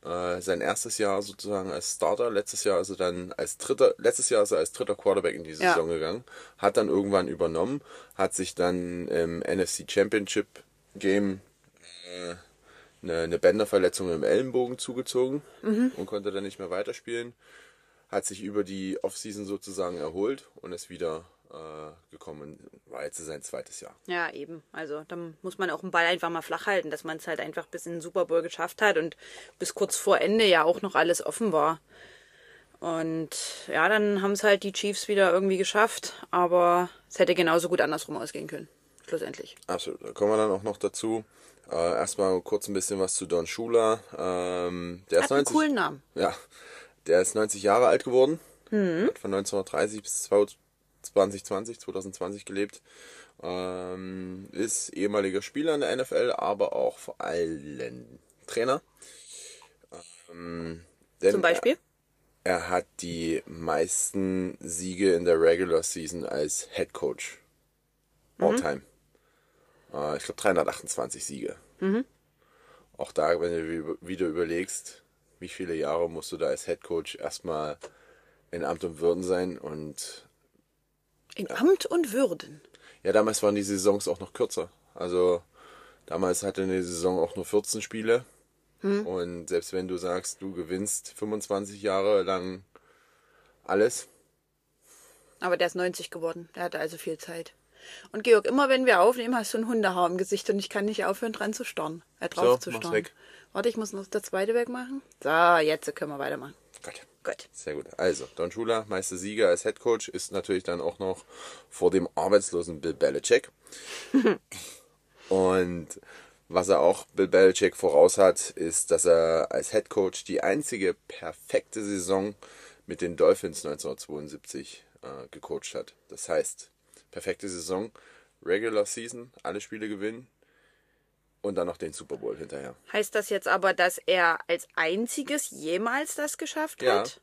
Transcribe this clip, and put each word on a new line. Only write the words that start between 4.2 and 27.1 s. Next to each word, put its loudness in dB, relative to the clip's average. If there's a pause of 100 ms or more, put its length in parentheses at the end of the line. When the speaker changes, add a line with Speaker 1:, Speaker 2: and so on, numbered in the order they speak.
Speaker 1:
Jahr 4
ist 2
er 4
als 0
dritter -2
Quarterback 2
in -10
die -12
Speaker 2:
Ja. 4
Speaker 1:
Saison 2
gegangen, -2 (340)
hat 4
dann 4
irgendwann 2
übernommen, -2 (340)
hat 0
sich -6
dann 0
im -2
N 0
F 0
C -8
Championship 0 (480)
Game, 0 (720)
äh, -10 (680)
eine, -2
eine 0
Bänderverletzung 4
im 0
Ellenbogen 2
zugezogen -2 (180)
Speaker 2:
Mhm. 2
Speaker 1:
und -6
konnte -4
dann -4
nicht -10
mehr -8
weiterspielen. -6 (760)
Hat -2
sich -8
über -2
die -6
Offseason -6
sozusagen -6
erholt -4
und -14
ist -12
wieder, -6 (260)
äh, -14 (200)
gekommen. -16 (280)
War -12
jetzt -10
sein -12
zweites -12
Jahr. -18 (120)
Speaker 2:
Ja, -4
eben. -14 (100)
Also, -10
da -10 (240)
muss -10
man -2
auch -4
den -6
Ball 4
einfach 2
mal -4
flach -6
halten, 0
dass -8
man's -8